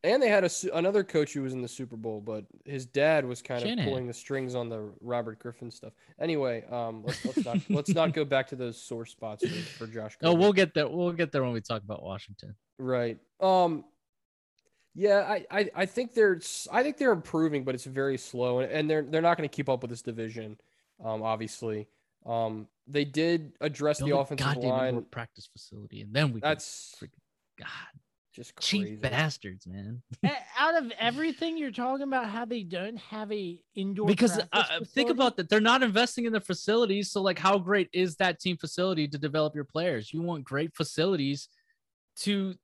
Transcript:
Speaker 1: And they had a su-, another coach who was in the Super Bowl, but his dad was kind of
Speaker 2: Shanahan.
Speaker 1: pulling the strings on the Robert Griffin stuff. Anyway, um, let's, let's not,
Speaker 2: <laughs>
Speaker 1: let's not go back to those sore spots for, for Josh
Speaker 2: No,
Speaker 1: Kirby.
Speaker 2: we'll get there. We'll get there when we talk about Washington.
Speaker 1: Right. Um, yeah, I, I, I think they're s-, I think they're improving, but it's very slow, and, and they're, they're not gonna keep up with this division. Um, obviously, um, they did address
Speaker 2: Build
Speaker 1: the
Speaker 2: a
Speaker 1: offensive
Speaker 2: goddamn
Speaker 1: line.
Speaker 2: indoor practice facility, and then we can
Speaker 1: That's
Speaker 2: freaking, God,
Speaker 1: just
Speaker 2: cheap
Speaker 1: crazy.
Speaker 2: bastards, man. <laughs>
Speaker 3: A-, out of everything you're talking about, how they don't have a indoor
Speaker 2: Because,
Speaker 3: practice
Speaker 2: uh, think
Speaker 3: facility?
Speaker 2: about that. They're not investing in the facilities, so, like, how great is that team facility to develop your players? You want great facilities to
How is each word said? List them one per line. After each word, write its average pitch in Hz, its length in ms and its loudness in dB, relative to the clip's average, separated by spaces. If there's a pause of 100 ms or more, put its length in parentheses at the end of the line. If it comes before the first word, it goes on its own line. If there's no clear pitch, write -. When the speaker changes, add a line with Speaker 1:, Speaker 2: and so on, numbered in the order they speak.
Speaker 1:
And 214 160 4
they 254 100 6
had 202 140 6
a 175 60 2
su-, - 240 -4
another 185 300 4
coach 151 300 0
who 143 100 -2
was 131 100 -4
in 127 80 -6
the 123 60 -6
Super 123 280 -10
Bowl, 110 240 -6
but 107 260 -8 (200)
his 131 220 -8
dad 147 380 4
was 123 180 -8
kind 123 180 -4
of 120 80 -2
Speaker 2:
Shanahan. 233 180 0
Speaker 1:
pulling 127 200 -2
the 120 80 -8
strings 131 400 -6
on 120 140 -4
the 107 200 -8 (120)
Robert 113 360 -4
Griffin 120 320 -14
stuff. - 240 -18 (260)
Anyway, 139 520 0
um, 113 320 -6
let's, - 200 -6
let's 254 220 -2
not, 123 180 0
Speaker 2:
<laughs> - 60 -16
Speaker 1:
let's 170 240 0
not 160 180 4
go 151 140 0
back 135 220 2
to 139 80 -10
those 120 260 -6
sore 117 240 -8
spots 107 400 -8
for, 165 400 -6
for - 0 -
Josh 110 380 -10
Speaker 2:
No, 165 80 6
Speaker 1:
Kirby. 170 100 6
Speaker 2:
we'll 202 120 6
get 185 200 4
there. 151 140 2
We'll 175 240 -2
get 165 200 -2
there 135 120 0
when 123 100 0
we 113 80 -2
talk 107 220 -6
about 104 180 -10
Washington. 101 540 -12 (240)
Speaker 1:
Right. 123 400 -2 (200)
Um, 180 440 4 (1120)
yeah, 202 240 6
I, 196 320 0
I, 196 240 0
I 190 100 2
think 240 300 -4
they're 202 220 6
s-, - 340 -10
I 226 100 4
think 294 160 0
they're 262 140 4
improving, 156 540 0
but 131 100 -2
it's 123 100 -12
very 135 320 0
slow, 123 440 0
and, 131 100 -2
and 151 180 0
they're, 156 140 2
they're 156 180 0
not 170 160 6
gonna 156 100 -2
keep 139 220 -4
up 131 140 0
with 120 80 -8
this 117 100 -10
division. 110 560 -8 (480)
Um, 110 160 -4
obviously, 110 680 -4 (380)
um, 113 420 -4 (200)
they 143 180 0
did 156 560 0
address 147 380 0
Speaker 2:
Build 143 120 0
Speaker 1:
the 139 60 4
Speaker 2:
a - 20 4
Speaker 1:
offensive 135 260 -2
Speaker 2:
goddamn 127 240 0
Speaker 1:
line. 131 200 2
Speaker 2:
indoor 120 140 -2
practice - 480 -14
facility, 104 500 -18
and 104 120 -12
then 139 200 2
we 110 80 -6
can 151 80 0
Speaker 1:
That's - 520 -6
Speaker 2:
freaking, - 80 -14 (480)
God, 95 100 -16 (680)
Speaker 1:
just - 260 -18
Speaker 2:
cheap 202 220 0
Speaker 1:
crazy. 107 160 -6
Speaker 2:
bastards, 123 680 -2
man. 101 360 -10 (120)
<laughs> - 120 -4
Speaker 3:
A-, 262 40 6 (300)
out 330 240 4
of 226 160 -8
everything 311 580 0
you're 285 140 -4
talking 262 320 -2
about, 262 260 -2
how 226 160 -4
they 226 180 -4
don't 185 340 -6
have 214 340 -10
a 185 280 -6 (160)
indoor 196 320 -2
Speaker 2:
Because, 208 260 6
Speaker 3:
practice - 180 -2
Speaker 2:
uh, 190 160 4 (120)
think - 100 -6
Speaker 3:
facility? 262 240 2
Speaker 2:
about 247 240 4
that. 175 120 -4
They're 214 120 6
not 247 220 6
investing 233 420 2
in 226 80 0
the 202 80 0
facilities, 202 720 2
so, 202 100 0
like, 185 180 2
how 190 180 6
great 185 360 2
is 180 240 0
that 180 220 2
team 180 180 -2
facility 170 500 0
to 147 100 -6
develop 151 380 0
your 147 100 -6
players? 156 480 -2
You 165 80 -4
want 170 220 -4
great 147 320 -4
facilities 151 720 0 (680)
to 196 360 0 (100)